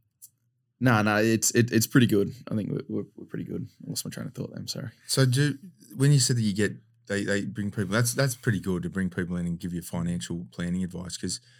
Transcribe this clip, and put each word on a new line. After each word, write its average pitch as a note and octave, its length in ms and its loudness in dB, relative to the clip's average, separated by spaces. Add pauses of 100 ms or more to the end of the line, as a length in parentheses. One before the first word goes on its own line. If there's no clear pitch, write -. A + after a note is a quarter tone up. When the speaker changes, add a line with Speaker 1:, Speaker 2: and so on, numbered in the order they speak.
(800)
Speaker 1:
no, A#2 220 6
no, G#2+ 160 4
it's, A2 340 2
it, A#2+ 180 4
it's A2 160 2
pretty A#2+ 200 6
good. G2+ 260 2 (180)
I - 60 -4
think G#2+ 160 -4
we're, - 160 -4
we're, G#2+ 160 -4 (100)
we're - 120 -16
pretty - 180 -10
good. - 240 -8 (180)
I - 40 -8
lost - 140 -8
my - 60 -10
train - 160 -10
of - 80 -12
thought - 160 -8
there. - 80 -14
I'm - 80 -10
sorry. - 220 -8 (180)
Speaker 2:
So C3+ 200 2
do, C#3 320 2 (380)
when C#3 140 4
you D3 80 8
said B2+ 180 2
that A#2 60 2
you G#2 120 2
get, G2 180 2 (340)
they, G2+ 180 -2
they G2+ 180 0
bring G2+ 280 -6
people, F#2+ 220 -4
that's, A#2+ 220 2
that's C3 200 0
pretty - 240 0
good F2+ 260 -2
to F2+ 60 -4
bring F#2 200 0
people F2 260 -4
in F2 100 -2
and E2+ 140 -4
give F2 140 -6
you E2+ 80 -6
financial F2 680 -4
planning F2+ 320 -2
advice. F2 360 -8
'Cause, F2+ 220 -6 (200)